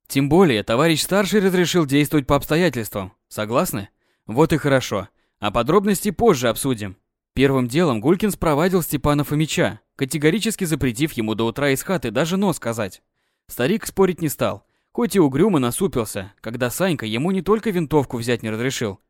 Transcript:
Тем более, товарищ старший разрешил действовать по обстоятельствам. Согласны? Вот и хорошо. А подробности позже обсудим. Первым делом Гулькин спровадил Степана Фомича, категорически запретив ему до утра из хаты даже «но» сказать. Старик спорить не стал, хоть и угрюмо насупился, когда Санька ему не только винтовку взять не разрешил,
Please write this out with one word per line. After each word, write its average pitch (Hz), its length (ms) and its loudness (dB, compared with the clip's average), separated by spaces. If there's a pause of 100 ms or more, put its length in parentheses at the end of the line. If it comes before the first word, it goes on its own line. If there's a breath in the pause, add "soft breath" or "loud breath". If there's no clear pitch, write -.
Тем 139 200 0
более, 143 360 4
товарищ 147 360 2
старший 196 380 0
разрешил 180 480 2
действовать 143 400 2
по 147 80 2
обстоятельствам. 123 800 -2 (160)
Согласны? 110 600 -2 (380)
Вот 151 260 2
и 160 40 2
хорошо. 127 520 -2 (300)
А 104 140 -4
подробности 190 580 2
позже 160 380 2
обсудим. 107 480 -4 (380)
Первым 131 340 2
делом 131 320 0
Гулькин 175 320 2
спровадил 170 500 0
Степана 147 400 0
Фомича, 147 560 -2 (160)
категорически 185 720 0
запретив 147 480 -2
ему 110 240 -2
до 113 80 0
утра 131 260 0
из 135 140 -2
хаты 151 260 -4
даже 160 260 -2
«но» 196 160 0
сказать. 113 480 -6 (460)
Старик 147 400 -2
спорить 185 340 0
не 160 80 0
стал, 101 380 -4 (240)
хоть 233 240 -2
и 196 60 4
угрюмо 151 400 4
насупился, 120 800 -4
когда 120 300 -4
Санька 170 360 -2
ему 120 240 -2
не 190 120 0
только 214 280 0
винтовку 156 460 0
взять 117 260 -2
не 110 80 -4
разрешил, 113 480 -4 (120)